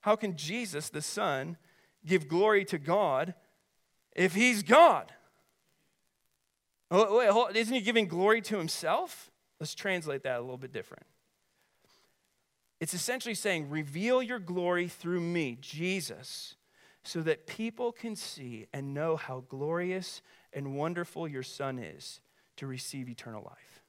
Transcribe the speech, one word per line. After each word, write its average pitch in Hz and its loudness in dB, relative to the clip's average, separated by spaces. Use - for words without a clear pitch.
How 208 4
can 208 -4
Jesus, 160 -6
the 151 -8
Son, 160 -2
give 165 2
glory 196 4
to 185 -4
God 165 2
if 156 4
He's 220 4
God? 226 8
Oh, 202 6
wait, 247 6
hold, 220 4
isn't 226 2
He 262 2
giving 220 4
glory 196 4
to 208 -4
Himself? 175 -2
Let's 151 -8
translate 160 -4
that 127 -2
a - -4
little 127 -8
bit 131 -12
different. - -12
It's 160 -4
essentially 233 -2
saying, 165 0
"Reveal 160 0
your 247 -4
glory 175 0
through 175 -4
me, 165 -2
Jesus, 151 -8
so 165 -6
that 156 -2
people 233 -6
can 226 -10
see 120 -12
and 139 -8
know 160 0
how 127 -10
glorious 175 -6
and 139 -6
wonderful 165 -4
your 131 -8
Son 135 -6
is - -14
to 139 -10
receive 131 -10
eternal 113 -12
life." - -20